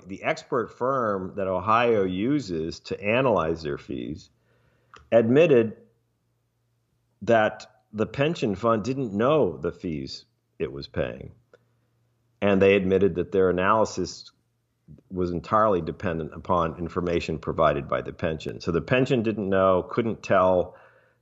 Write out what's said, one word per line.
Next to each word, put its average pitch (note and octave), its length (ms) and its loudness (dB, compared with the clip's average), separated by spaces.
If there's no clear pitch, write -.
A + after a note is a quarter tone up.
the F#2+ 160 -12
expert C3 520 -4
firm A2 600 -2
that F#2+ 120 -4
Ohio G#2+ 580 2
uses F#2 760 -4
to - 200 -8
analyze G2 640 0
their C#2+ 160 -6
fees, - 540 -12
admitted A#2+ 640 4
that G#2+ 460 2
the G#2+ 140 -2
pension C#3 480 -2
fund A2 280 0
didn't B2+ 300 -4
know A2 440 2
the D#2 140 -4
fees D2 540 -8
it E2 140 -6
was C#2+ 160 -12
paying. - 460 -8
And G2 180 4
they G2 160 6
admitted F#2+ 400 2
that F2 160 -4
their F#2+ 200 4
analysis F#2+ 800 0
was F2+ 180 -2
entirely F#2+ 520 0
dependent D#2+ 520 -6
upon E2 460 -2
information E2+ 580 -4
provided D2 500 0
by B1+ 140 -2
the - 100 -12
pension. - 480 -6
So - 120 -4
the E2 100 0
pension B2+ 400 0
didn't G#2+ 260 -4
know, F#2+ 360 4
couldn't A2+ 400 -4
tell F#2 520 2